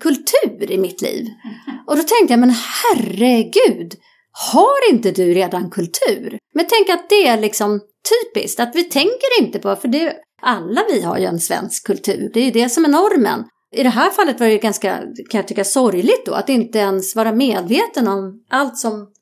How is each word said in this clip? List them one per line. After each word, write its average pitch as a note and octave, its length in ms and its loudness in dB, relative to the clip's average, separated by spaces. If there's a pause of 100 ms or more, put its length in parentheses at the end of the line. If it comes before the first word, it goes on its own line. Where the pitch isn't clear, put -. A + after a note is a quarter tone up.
kultur - 720 0
i F#3 60 0
mitt F3+ 240 -2
liv. - 260 -6 (600)
Och D4 80 0
då D#4+ 80 2
tänkte D#4+ 300 4
jag, A#3+ 60 6
men B3 140 6 (300)
herregud, A3+ 1120 2 (360)
har B4 600 2
inte G#3+ 200 2
du F3 220 2
redan F3+ 360 0
kultur? G#3 680 -4 (160)
Men E4 160 0
tänk G#4+ 200 2
att E4+ 200 -2
det G4+ 180 4
är A#3 100 4
liksom G#3 440 -2 (280)
typiskt, A4+ 500 -2
att A#3+ 160 -4
vi F4 80 2
tänker A4 580 0
inte G#3 180 -2
på, G3 160 -2
för B3+ 120 -6
det, D4+ 260 0 (280)
alla G#3+ 420 -2 (100)
vi G3+ 80 0
har F3 160 -4
ju F#3 80 -2
en E3+ 140 -4
svensk - 460 -6
kultur. G3 480 -4
Det A3+ 60 2
är C4 60 2
ju B3+ 60 2
det A#3 180 0
som D#4+ 160 2
är C#4+ 40 4
normen. D#4 540 2 (320)
I C4+ 80 2
det B3 60 4
här C4 200 2
fallet D#4 300 0
var A3+ 80 2
det A3 60 4
ju G#3 60 2
ganska, G3+ 380 -2 (320)
kan A3+ 80 -2
jag G3 100 -2
tycka, - 160 -4
sorgligt B3+ 640 2
då, F3+ 80 -4
att - 160 -2
inte A#3 280 0
ens G3 380 -2
vara A3 160 0
medveten A#3+ 760 0
om G3 420 -6
allt C4 280 -2
som G#3+ 300 -6 (140)